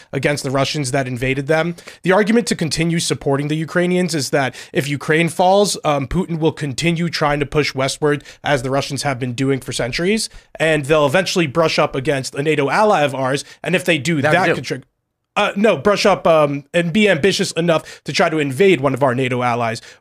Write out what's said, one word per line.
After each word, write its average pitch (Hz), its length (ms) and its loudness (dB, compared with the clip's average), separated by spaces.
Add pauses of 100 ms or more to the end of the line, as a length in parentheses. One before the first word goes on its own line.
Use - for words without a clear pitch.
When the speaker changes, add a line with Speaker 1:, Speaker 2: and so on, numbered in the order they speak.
(120)
Speaker 1:
against 143 300 -2
the 139 80 -4
Russians 139 400 -2
that 135 160 -2
invaded 131 400 -4
them. 160 300 0 (260)
The 165 80 0
argument 214 380 4
to - 80 0
continue 165 420 -2
supporting 143 480 -2
the 151 80 -2
Ukrainians 175 600 0
is 135 140 -4
that 139 260 0 (160)
if 143 160 -2
Ukraine 156 400 0
falls, 190 560 2
um, 143 240 0
Putin 170 320 -2
will 156 120 2
continue 160 560 -2
trying 147 300 -2
to 147 80 -2
push 147 260 -2
westward, 139 520 -2 (180)
as 143 200 0
the 131 80 -4
Russians 135 340 -4
have 135 160 -2
been 123 120 -6
doing 135 280 0
for 127 120 -12
centuries, 185 560 -2 (280)
and 151 300 0
they'll 151 200 4
eventually 175 400 0
brush 156 320 0
up 151 160 0
against 135 400 -4
a 139 80 -4
nato 147 260 0
ally 185 340 4
of 135 120 0
ours. 135 300 -2 (180)
And 165 140 -2
if 180 80 -2
they 170 120 2
do, 151 240 0
Speaker 2:
That 147 120 2
Speaker 1:
that 175 140 2
Speaker 2:
do. 165 100 2
Speaker 1:
could 135 80 -8
trigger. 127 200 -8 (520)
Uh, 196 180 0
no, 202 220 4
brush 196 280 2
up, 185 220 2
um, 147 380 4 (100)
and 170 180 0
be 214 160 4
ambitious 180 440 0
enough 165 500 -2
to - 100 -10
try 170 160 2
to 160 100 -2
invade 147 420 2
one 135 140 0
of 123 80 -2
our 131 120 2
nato 123 280 -2
allies. 117 380 -2 (200)